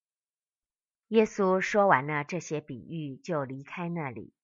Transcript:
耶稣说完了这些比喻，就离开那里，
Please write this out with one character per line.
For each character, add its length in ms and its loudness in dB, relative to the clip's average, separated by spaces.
耶 160 4
稣 380 2
说 240 4
完 200 6
了 160 -2
这 160 -6
些 220 -6
比 260 -12
喻， 300 -8
就 300 -4
离 180 -12
开 240 -8
那 220 -4
里， 340 -14